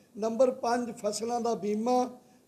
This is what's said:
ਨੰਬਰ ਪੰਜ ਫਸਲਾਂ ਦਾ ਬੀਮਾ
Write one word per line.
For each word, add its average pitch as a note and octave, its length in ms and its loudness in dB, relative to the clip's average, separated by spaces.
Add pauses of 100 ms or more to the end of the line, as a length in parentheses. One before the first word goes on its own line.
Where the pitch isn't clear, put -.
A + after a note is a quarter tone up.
(180)
ਨੰਬਰ A3+ 340 4
ਪੰਜ A#3+ 400 -2
ਫਸਲਾਂ A3 500 -4
ਦਾ A3+ 120 0
ਬੀਮਾ A3+ 680 0 (280)